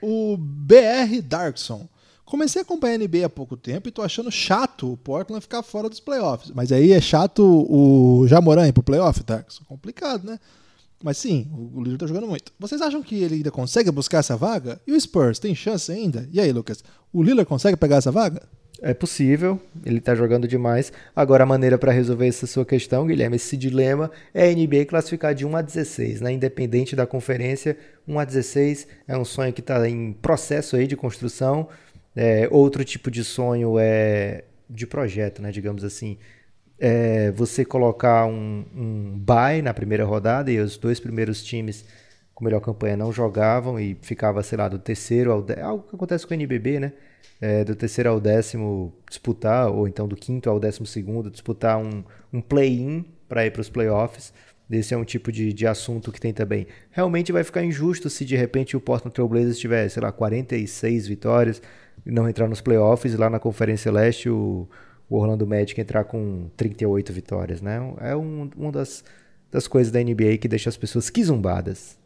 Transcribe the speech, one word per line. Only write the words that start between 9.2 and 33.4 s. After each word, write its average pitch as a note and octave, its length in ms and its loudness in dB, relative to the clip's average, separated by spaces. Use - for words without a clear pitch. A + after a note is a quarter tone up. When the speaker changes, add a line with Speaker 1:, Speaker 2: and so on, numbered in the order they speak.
Speaker 1:
Darkson? A2+ 400 -8
Complicado, G#3+ 600 -8
né? A3 120 -12
Mas D3 140 -4
sim, D3+ 360 -2
o, B2 260 -12
o B2+ 40 -6
Lillard B2 160 -4
tá E3+ 80 -6
jogando F3+ 200 -6
muito. - 320 -8
Vocês C#4+ 240 -6
acham D4 200 -4
que G#3 200 -4
ele D#3+ 140 -2
ainda D3+ 140 -2
consegue E3+ 400 0
buscar C#3+ 280 0
essa C#3 180 0
vaga? C3 500 -4
E C#4 60 -2
o D4+ 80 4
Spurs, B2+ 380 2
tem G3+ 160 -2
chance G3+ 360 -4
ainda? D#3+ 400 -4
E F3+ 80 0
aí, F3 140 4
Lucas? A2+ 320 -6
O F3 120 0
Lillard A3 260 4
consegue E3 300 2
pegar C#3+ 180 4
essa C3 140 2
vaga? F3+ 320 0
Speaker 2:
É C3 140 -2
possível, E3+ 680 0
ele A#2 160 0
tá B2 140 2
jogando A#2+ 320 2
demais. A#2+ 460 0
Agora, C3+ 260 6
a C3 40 6
maneira B2+ 300 4
pra C3 140 4
resolver B2 380 2
essa B2 180 -4
sua C3 180 -2
questão, C3 440 0
Guilherme, B2 260 0
esse A#2+ 220 -4
dilema, C3+ 520 0
é F3 120 4
a F3 80 6
N E3+ 160 2
B C#3+ 140 4
A D3 40 0
classificar D#3+ 480 -2
de C3+ 100 -8
um D3+ 120 -4
a E3 60 -2
dezesseis, A#2+ 580 -6
né? B2 100 -4
Independente B2+ 640 -2
da B2+ 100 0
conferência, B2 720 -4
um D3 140 -4
a D3 40 0
dezesseis C#3+ 640 0
é B2+ 100 -4
um B2 60 0
sonho C3 280 -4
que A#2+ 100 -10
tá A#2+ 260 0
em A#2 240 -4
processo - 640 -2
aí B2+ 100 2
de C#3 100 -4
construção. C3+ 720 -4
É, A2+ 380 2
outro C#3 320 6
tipo - 260 -8
de A#2 140 -6
sonho A#2+ 560 -2